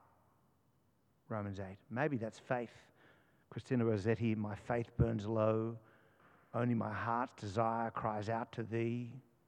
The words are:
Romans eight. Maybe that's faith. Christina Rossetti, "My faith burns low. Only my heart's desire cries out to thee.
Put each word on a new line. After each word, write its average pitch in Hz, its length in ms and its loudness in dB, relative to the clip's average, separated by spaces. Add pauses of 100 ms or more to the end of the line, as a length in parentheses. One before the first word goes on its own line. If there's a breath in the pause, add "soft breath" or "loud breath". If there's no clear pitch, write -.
(1300)
Romans 101 320 -4
eight. 95 180 -10 (120)
Maybe 139 280 0
that's 107 200 -6
faith. 123 320 -4 (800 soft breath)
Christina 120 340 0
Rossetti, 110 520 4
"My 107 180 -2
faith 120 420 -4
burns 113 300 4
low. 110 520 2 (760 soft breath)
Only 120 220 2
my 107 180 0
heart's 117 480 -2
desire 113 480 0
cries 107 400 -2
out 113 220 -2
to 117 120 -6
thee. 117 480 -2 (360)